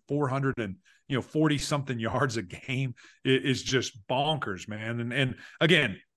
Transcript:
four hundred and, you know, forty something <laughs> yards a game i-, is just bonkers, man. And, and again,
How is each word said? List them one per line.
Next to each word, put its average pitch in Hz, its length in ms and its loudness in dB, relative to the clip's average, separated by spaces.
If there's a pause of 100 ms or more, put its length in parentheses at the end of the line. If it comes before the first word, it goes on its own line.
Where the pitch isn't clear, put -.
four 143 200 0
hundred 135 300 -2
and, 101 200 -6 (300)
you 135 100 -2
know, 113 40 2
forty 151 380 2
something 139 400 -2
<laughs> 113 100 0
yards 120 280 0
a 110 40 -2
game 127 540 -6 (300)
i-, 135 40 2
is 131 320 2
just 110 460 -2
bonkers, 135 600 -2
man. 113 340 -6
And, 120 120 -4
and 131 220 2 (260)
again, 151 380 4 (180)